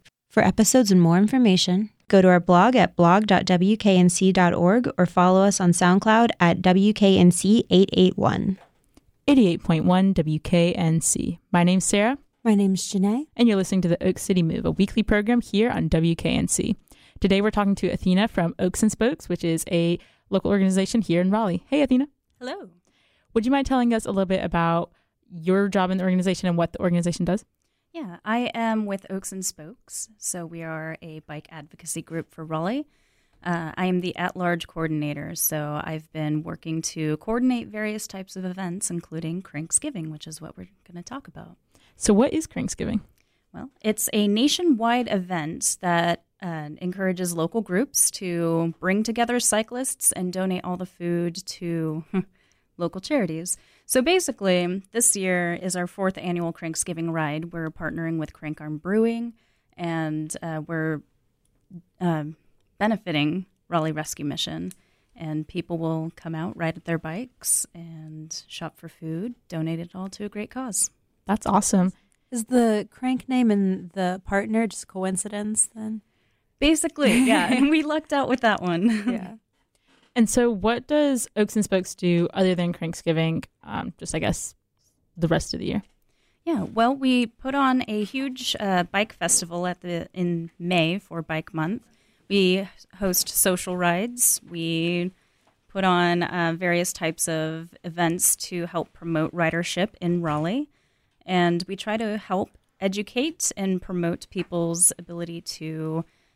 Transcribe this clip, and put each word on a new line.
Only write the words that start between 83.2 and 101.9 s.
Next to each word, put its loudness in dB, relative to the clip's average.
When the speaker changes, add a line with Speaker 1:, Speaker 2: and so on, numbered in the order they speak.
Speaker 2:
um, -10
just, -10
I -4
guess, -6
the 0
rest -2
of -8
the -8
year? -4
Speaker 3:
Yeah, -2
well, 0
we 2
put -8
on 2
a -4
huge, -6
uh, 0
bike -4
festival -2
at -8
the, -6
in -2
May 0
for -10
Bike -8
Month. -4
We 2
host -2
social 0
rides. 0
We -2
put -4
on, 2
uh, -2
various -2
types -4
of -6
events 0
to -6
help -6
promote -4
ridership -2
in 0
Raleigh. -2
And 2
we -8
try -6